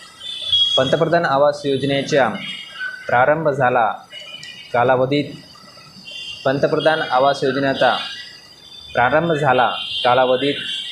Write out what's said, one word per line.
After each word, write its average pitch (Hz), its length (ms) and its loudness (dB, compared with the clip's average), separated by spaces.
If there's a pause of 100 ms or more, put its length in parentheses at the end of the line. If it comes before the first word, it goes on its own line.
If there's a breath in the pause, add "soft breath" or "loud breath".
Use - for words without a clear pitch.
(760)
पंतप्रधान 160 480 2
आवास 143 400 2
योजनेचा 139 640 0 (760)
प्रारंभ 147 420 2
झाला 123 420 2 (840)
कालावधीत, 131 500 2 (1200)
पंतप्रधान 147 560 0
आवास 139 420 2
योजनेचा 131 540 2 (960)
प्रारंभ 147 400 2
झाला 127 380 2 (320)
कालावधीत 127 500 2 (380)